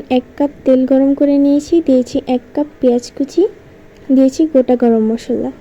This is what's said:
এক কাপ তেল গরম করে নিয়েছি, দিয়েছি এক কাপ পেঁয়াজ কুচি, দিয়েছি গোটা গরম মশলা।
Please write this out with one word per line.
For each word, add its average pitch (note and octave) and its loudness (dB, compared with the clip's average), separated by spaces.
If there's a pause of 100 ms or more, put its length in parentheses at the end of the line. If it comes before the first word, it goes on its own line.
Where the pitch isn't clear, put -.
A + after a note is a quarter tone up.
(100)
এক B3+ 0 (100)
কাপ C#4+ -4 (100)
তেল C4 2
গরম C4+ 2
করে C#4+ 0
নিয়েছি, C#4+ 0
দিয়েছি B3+ 0 (120)
এক B3 -2 (100)
কাপ D4 -4
পেঁয়াজ A#3+ 0
কুচি, C#4 -4 (680)
দিয়েছি C4+ 2
গোটা C4 0
গরম A#3 2
মশলা। A#3 -6 (100)